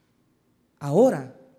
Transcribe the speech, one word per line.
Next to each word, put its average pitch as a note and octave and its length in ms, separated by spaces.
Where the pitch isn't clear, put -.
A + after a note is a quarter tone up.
Ahora D3+ 600